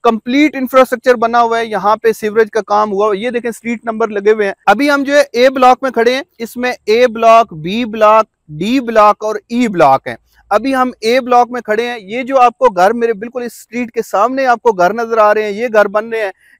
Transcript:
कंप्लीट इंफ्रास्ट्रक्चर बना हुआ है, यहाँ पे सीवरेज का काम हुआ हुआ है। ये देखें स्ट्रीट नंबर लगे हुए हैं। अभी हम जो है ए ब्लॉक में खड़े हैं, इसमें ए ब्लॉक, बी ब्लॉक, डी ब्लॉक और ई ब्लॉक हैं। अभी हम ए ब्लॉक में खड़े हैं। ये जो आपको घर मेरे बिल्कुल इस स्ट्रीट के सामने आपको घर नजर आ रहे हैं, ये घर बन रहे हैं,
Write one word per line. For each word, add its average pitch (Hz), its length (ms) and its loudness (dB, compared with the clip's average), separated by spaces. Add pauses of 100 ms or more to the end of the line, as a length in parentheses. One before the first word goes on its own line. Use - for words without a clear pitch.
कंप्लीट 247 520 0
इंफ्रास्ट्रक्चर 254 600 0
बना 233 220 0
हुआ 233 200 0
है, 233 100 -4
यहाँ 208 280 -2
पे 226 160 0
सीवरेज 214 380 -2
का 220 100 -2
काम 208 300 -2
हुआ 202 160 -2
हुआ 214 80 0
है। 190 60 -6
ये 240 100 -4
देखें 233 220 -6
स्ट्रीट 226 340 -8
नंबर 220 240 -4
लगे 208 200 -2
हुए 214 160 0
हैं। 196 80 -6 (140)
अभी 226 200 2
हम 285 160 0
जो 277 100 -4
है 285 200 2
ए 247 160 4
ब्लॉक 254 320 2
में 262 100 -4
खड़े 233 220 0
हैं, 277 100 -6 (160)
इसमें 240 360 -8 (120)
ए 233 180 4
ब्लॉक, 226 480 4
बी 185 300 -6
ब्लॉक, 214 420 2 (240)
डी 202 300 -2
ब्लॉक 220 420 2
और 214 180 -6 (120)
ई 240 160 0
ब्लॉक 147 400 2
हैं। 117 80 -10 (340)
अभी 220 220 0
हम 254 200 -2 (120)
ए 240 160 2
ब्लॉक 240 300 2
में 247 120 -10
खड़े 214 240 -2
हैं। 240 120 -8
ये 214 240 -8
जो 262 140 -4
आपको 247 340 2
घर 185 220 2
मेरे 233 200 -2
बिल्कुल 240 300 -8
इस 240 180 -14
स्ट्रीट 233 300 -8
के 226 120 -6
सामने 247 420 0
आपको 240 280 2
घर 180 200 2
नजर 226 260 -4
आ 208 140 6
रहे 214 120 0
हैं, 208 80 -6
ये 226 160 -4
घर 214 200 2
बन 208 160 -2
रहे 226 180 -6
हैं, 190 100 -6 (280)